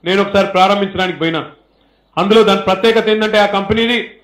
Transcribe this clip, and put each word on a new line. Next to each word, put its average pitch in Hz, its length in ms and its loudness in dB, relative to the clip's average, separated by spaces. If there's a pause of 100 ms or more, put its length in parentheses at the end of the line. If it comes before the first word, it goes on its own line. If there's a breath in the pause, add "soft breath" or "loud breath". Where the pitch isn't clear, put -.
నేను 196 160 0
ఒకసారి 196 320 0
ప్రారంభించడానికి 185 680 0
పోయినా. 165 180 -4 (800)
అందులో 214 280 4
దాని 156 200 0
ప్రత్యేకత 214 440 0
ఏంటంటే 214 320 0
ఆ - 20 -2 (100)
కంపెనీది 226 400 -2 (260)